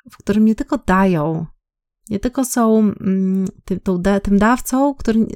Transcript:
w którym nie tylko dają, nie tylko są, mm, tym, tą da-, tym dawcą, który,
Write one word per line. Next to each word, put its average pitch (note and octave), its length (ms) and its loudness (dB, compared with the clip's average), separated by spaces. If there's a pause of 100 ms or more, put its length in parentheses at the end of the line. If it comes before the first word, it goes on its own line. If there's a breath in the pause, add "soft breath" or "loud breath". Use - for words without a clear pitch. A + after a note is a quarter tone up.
(100)
w - 60 -20
którym G#3+ 280 0
nie A3 100 4
tylko - 240 -4
dają, E3+ 680 0 (640)
nie G#3 80 -4
tylko B3 260 -2
są, A3 340 2
mm, F#3+ 680 0 (160)
tym, F#3 160 -6
tą F3+ 220 -2
da-, G3 180 0
tym G3+ 180 2
dawcą, B3+ 560 0
który, A3 420 0